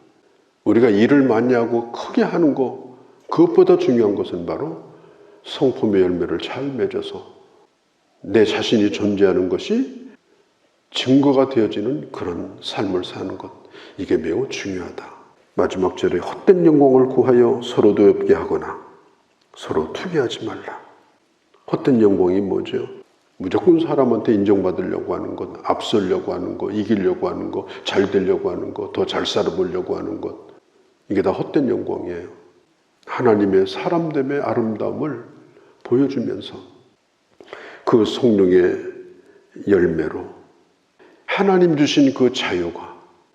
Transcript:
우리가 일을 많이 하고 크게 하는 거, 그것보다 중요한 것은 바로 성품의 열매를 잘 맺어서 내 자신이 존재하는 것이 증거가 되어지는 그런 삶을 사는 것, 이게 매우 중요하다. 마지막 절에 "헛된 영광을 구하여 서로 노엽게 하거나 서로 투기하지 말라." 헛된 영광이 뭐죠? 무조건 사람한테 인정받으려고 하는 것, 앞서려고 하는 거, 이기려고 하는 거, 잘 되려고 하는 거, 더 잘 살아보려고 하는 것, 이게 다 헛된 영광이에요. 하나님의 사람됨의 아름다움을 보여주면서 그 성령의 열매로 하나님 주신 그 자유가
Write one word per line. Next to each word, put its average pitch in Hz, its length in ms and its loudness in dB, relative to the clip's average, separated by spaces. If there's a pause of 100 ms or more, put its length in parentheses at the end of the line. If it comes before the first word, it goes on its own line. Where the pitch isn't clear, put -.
(640)
우리가 113 260 6
일을 120 340 6
많이 120 300 2
하고 117 380 0
크게 - 300 -4
하는 170 320 2
거, - 440 -6 (320)
그것보다 175 480 4
중요한 113 380 2
것은 90 300 -6
바로 139 380 -8 (600)
성품의 113 600 2
열매를 85 360 -2
잘 - 300 -10
맺어서 101 720 -6 (840)
내 104 240 4
자신이 104 460 2
존재하는 95 580 2
것이 233 600 -4 (840)
증거가 135 580 4
되어지는 113 600 -2
그런 92 500 -10
삶을 101 440 -4
사는 98 320 -10
것, - 140 -16 (460)
이게 - 200 0
매우 92 320 -4
중요하다. 90 600 -10 (460)
마지막 95 420 0
절에 - 220 0
"헛된 - 460 2
영광을 135 420 6
구하여 120 560 4
서로 104 300 2
노엽게 92 400 4
하거나 80 460 -4 (760)
서로 - 380 -4
투기하지 139 520 -4
말라." - 340 -12 (920)
헛된 123 300 2
영광이 95 400 4
뭐죠? - 460 -4 (500)
무조건 160 420 -2
사람한테 127 540 0
인정받으려고 92 840 -2
하는 - 220 -10
것, - 120 -10 (140)
앞서려고 92 680 -2
하는 90 240 -8
거, 98 140 -6
이기려고 143 580 0
하는 - 220 -8
거, - 160 -8 (180)
잘 98 260 0
되려고 95 380 0
하는 - 240 -8
거, - 180 -8
더 95 140 -4
잘 - 200 -4
살아보려고 180 720 -4
하는 - 240 -8
것, - 160 -10 (720)
이게 104 140 0
다 98 100 0
헛된 135 380 -2
영광이에요. 90 580 -6 (800)
하나님의 101 640 2
사람됨의 147 720 -4
아름다움을 110 840 -4 (600)
보여주면서 120 720 -2 (1300)
그 110 200 4
성령의 92 720 4 (920)
열매로 87 580 0 (1000)
하나님 180 520 2
주신 139 360 4
그 123 200 2
자유가 - 640 -6 (360)